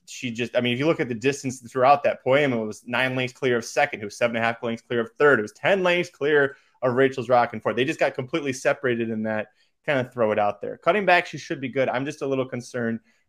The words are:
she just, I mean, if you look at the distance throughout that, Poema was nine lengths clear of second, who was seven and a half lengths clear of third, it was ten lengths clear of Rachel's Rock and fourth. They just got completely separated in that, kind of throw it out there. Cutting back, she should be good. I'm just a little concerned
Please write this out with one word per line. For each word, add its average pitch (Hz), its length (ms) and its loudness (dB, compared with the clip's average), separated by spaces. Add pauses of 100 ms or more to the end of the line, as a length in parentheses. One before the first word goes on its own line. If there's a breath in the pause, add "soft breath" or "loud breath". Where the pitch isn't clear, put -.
she - 240 -8
just, 113 240 -4
I 123 60 2
mean, 123 120 0
if 120 60 -2
you 147 80 0
look 165 120 2
at 143 80 -4
the 123 60 -6
distance 123 460 -4
throughout 131 440 4
that, 107 200 -2
Poema 131 340 2
was 107 300 -6
nine 127 280 -2
lengths 127 180 -4
clear 123 240 0
of 117 80 -4
second, 143 340 -2
who 107 80 -8
was - 100 -14
seven 117 180 0
and 113 80 -2
a 117 40 2
half 117 160 -4
lengths 117 180 -6
clear 120 200 -2
of 113 180 -8
third, 143 180 6
it 104 60 -2
was 107 80 -10
ten 185 320 0
lengths 175 260 0
clear 143 480 0 (240 loud breath)
of 123 140 0
Rachel's 131 340 2
Rock 120 240 4
and 110 80 -10
fourth. 110 140 -2
They 123 100 0
just 156 140 -4
got 147 160 0
completely 139 380 -4
separated 123 580 -2
in 110 120 -4
that, 107 260 -4 (360)
kind 143 140 0
of 123 120 -4
throw 113 200 2
it 104 80 2
out 104 220 0
there. 107 160 -8
Cutting 185 280 0
back, 175 220 4
she 151 100 -10
should 139 240 -8
be 131 80 -6
good. 127 180 0
I'm 127 180 -2
just 147 180 -8
a 139 40 -2
little 131 180 -2
concerned 120 540 -6 (300)